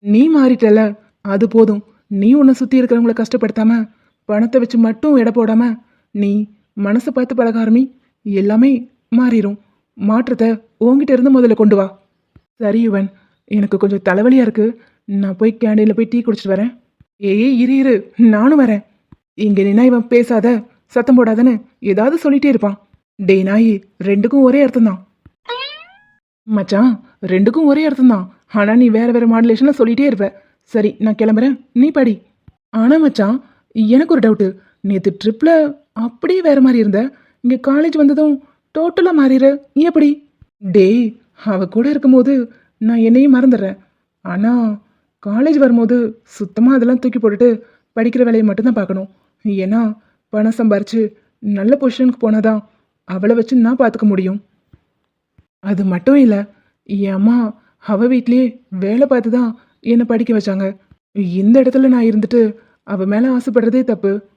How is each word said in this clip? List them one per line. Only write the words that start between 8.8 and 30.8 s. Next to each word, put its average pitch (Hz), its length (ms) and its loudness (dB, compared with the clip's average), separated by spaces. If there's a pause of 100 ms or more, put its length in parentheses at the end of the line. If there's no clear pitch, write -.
மாறிடும். 226 460 0 (400)
மாற்றத்தை 226 520 -2 (300)
உன்கிட்ட 269 340 0
இருந்து 254 180 2
முதல்ல 240 240 4
கொண்டு 214 220 2
வா. 190 100 -2 (720)
சரி 220 220 -2
யுவன், 196 260 -2 (440)
எனக்கு 202 260 -2
கொஞ்சம் 196 280 -2
தலைவலியா 233 400 2
இருக்கு, 220 200 -2 (420)
நான் 196 300 -4
போய் 220 220 -2
கேண்டீன்ல 214 360 0
போய் 226 160 -2
டீ 240 80 -2
குடிச்சிட்டு 208 340 -4
வரேன். 214 180 -4 (500)
ஏய், 202 340 0
இரு 247 200 0
இரு, 269 200 2 (320)
நானும் 247 340 2
வரேன். 214 220 0 (540)
இங்க 202 240 0
நின்னா 202 240 2
இவன் 240 240 0
பேசாத, 233 380 2 (440)
சத்தம் 247 260 2
போடாதன்னு 240 360 2 (300)
ஏதாவது 214 340 0
சொல்லிட்டே 285 320 0
இருப்பான். 208 280 -2 (420)
டே 190 240 2
நாயி, 214 300 2 (280)
ரெண்டுக்கும் 208 460 0
ஒரே 269 140 2
அர்த்தம் 254 280 2
தான். 185 120 -8 (1500)
மச்சான், 208 420 0 (340)
ரெண்டுக்கும் 214 460 0
ஒரே 294 140 0
அர்த்தம் 269 280 2
தான், 185 140 -2 (260)
ஆனா 208 240 0
நீ 247 140 4
வேற 226 200 0
வேற 240 180 0
மாடுலேஷன்ல 233 460 2
சொல்லிட்டே 240 320 0
இருப்ப. 202 220 -2 (440)
சரி, 208 280 0